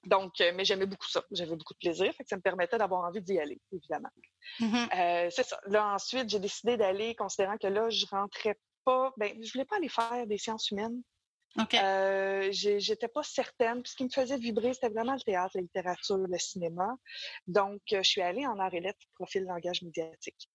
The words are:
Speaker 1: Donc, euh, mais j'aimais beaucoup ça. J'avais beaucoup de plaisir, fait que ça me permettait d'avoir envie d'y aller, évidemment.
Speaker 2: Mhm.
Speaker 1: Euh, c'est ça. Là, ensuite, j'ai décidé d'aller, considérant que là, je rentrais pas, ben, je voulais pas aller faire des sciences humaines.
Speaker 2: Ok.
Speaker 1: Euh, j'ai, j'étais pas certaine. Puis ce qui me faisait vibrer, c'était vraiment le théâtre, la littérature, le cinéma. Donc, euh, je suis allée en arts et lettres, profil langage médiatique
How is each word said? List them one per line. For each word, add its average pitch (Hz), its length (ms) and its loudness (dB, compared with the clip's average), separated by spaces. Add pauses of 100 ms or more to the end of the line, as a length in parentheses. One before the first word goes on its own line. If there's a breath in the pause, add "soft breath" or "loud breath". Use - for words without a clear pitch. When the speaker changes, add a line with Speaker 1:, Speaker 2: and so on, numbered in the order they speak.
Speaker 1:
Donc, 190 360 2
euh, 175 160 6
mais 190 80 0
j'aimais 190 220 2
beaucoup 196 220 -8
ça. - 220 0
J'avais 170 240 -4
beaucoup 160 200 -12
de - 40 -20
plaisir, 175 360 2
fait 262 100 -14
que - 40 -16
ça 208 80 -2
me 180 60 -10
permettait 190 360 2
d'avoir 185 260 2
envie 180 180 -4
d'y 180 160 0
aller, 147 220 -4 (100)
évidemment. 165 380 -6 (500 loud breath)
Speaker 2:
Mhm. 233 340 2
Speaker 1:
Euh, 175 380 4
c'est 254 160 0
ça. - 220 -8
Là, 208 260 4
ensuite, 240 340 -2
j'ai 202 120 0
décidé 220 360 0
d'aller, 208 380 2
considérant 202 440 0
que 202 100 0
là, 214 220 2
je 202 160 0
rentrais 202 520 -2 (260)
pas, 254 340 4
ben, 208 220 -2
je 220 120 -10
voulais 254 140 -2
pas 427 100 -2
aller 320 120 0
faire 233 380 -2
des 208 120 -2
sciences 220 340 -4
humaines. 226 280 -4 (600)
Speaker 2:
Ok. 220 140 2
Speaker 1:
Euh, 196 760 4
j'ai, 202 300 2
j'étais 214 280 0
pas 294 140 -4
certaine. 240 600 0
Puis - 80 -10
ce - 40 -14
qui 269 80 -4
me 254 60 -2
faisait 262 260 0
vibrer, 233 380 0
c'était 247 140 -2
vraiment 226 260 0
le 262 60 -4
théâtre, 185 340 0
la 185 80 -2
littérature, 180 540 -2
le 180 240 0
cinéma. 175 480 -2 (580 loud breath)
Donc, 196 340 2 (120)
euh, 190 100 2
je - 80 4
suis 196 100 0
allée 196 280 0
en 208 100 -4
arts 190 160 0
et 170 60 -2
lettres, 190 180 -6 (160)
profil 190 300 -4
langage 175 380 -4
médiatique 160 720 -10